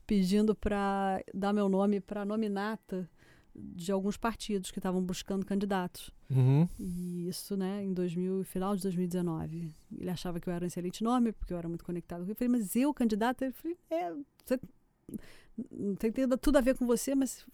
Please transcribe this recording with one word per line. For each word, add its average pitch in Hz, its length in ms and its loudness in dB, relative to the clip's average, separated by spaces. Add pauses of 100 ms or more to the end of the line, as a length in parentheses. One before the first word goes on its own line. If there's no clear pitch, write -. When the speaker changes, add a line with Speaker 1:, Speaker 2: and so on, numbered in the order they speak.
Speaker 1:
pedindo 208 480 6
pra 196 680 0 (140)
dar 196 180 0
meu 208 160 4
nome 196 320 4
pra 202 240 -6
nominata 202 840 -4 (440)
de 170 380 -8
alguns 190 240 0
partidos 214 540 -4
que - 80 -10
estavam 185 240 0
buscando 185 420 -4
candidatos. 196 680 -2 (200)
Speaker 2:
Uhum. 135 360 6 (120)
Speaker 1:
E 175 500 -6
isso, - 280 -6
né, 196 280 -4
em 190 80 -4
dois 180 220 0
mil, 185 300 0
final 190 320 -2
de 180 60 -4
dois 190 120 -2
mil 180 100 0
e 180 40 0
dezenove. 165 680 -4 (240)
Ele - 100 -6
achava 175 320 -4
que - 80 -8
eu 180 40 0
era 175 120 -2
um 175 40 -2
excelente 175 360 -6
nome, 233 280 4
porque - 200 -8
eu 175 60 -4
era 165 100 -6
muito 170 160 -6
conectado 175 360 -8
com 175 60 -8
ele. 202 60 -4
Eu 214 40 -10
falei, 247 160 0
"Mas 226 240 0
eu, 277 180 4
candidata?" 233 500 0
Ele 262 80 -2
falou, 339 240 -8 (140)
"É, 339 240 -2 (320)
você, - 140 0 (1120)
não 202 260 -4
tem, 226 140 0
tem 262 160 2 (140)
tudo 294 160 6
a 285 40 8
ver 254 160 4
com 247 100 -2
você, 240 280 2
mas 269 400 0